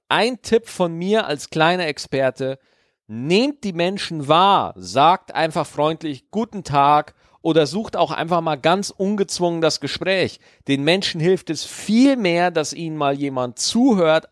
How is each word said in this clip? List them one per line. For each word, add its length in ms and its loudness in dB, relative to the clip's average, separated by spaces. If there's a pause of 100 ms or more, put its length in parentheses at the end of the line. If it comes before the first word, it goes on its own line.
Ein 340 0
Tipp 240 0
von 260 -4
mir 320 -2
als 240 -8
kleiner 380 0
Experte, 720 -4 (480)
nehmt 560 -2
die 100 -6
Menschen 540 -4
wahr, 500 4
sagt 560 2
einfach 320 -2
freundlich, 640 -4
"Guten 340 -6
Tag", 520 2 (260)
oder 240 4
sucht 320 -6
auch 140 2
einfach 300 -2
mal 160 -2
ganz 320 0
ungezwungen 720 -2
das 180 2
Gespräch. 600 -4 (280)
Den 160 0
Menschen 380 0
hilft 280 0
es 140 -6
viel 540 2
mehr, 340 0
dass 220 -2
ihnen 240 -8
mal 180 0
jemand 420 -4
zuhört, 760 2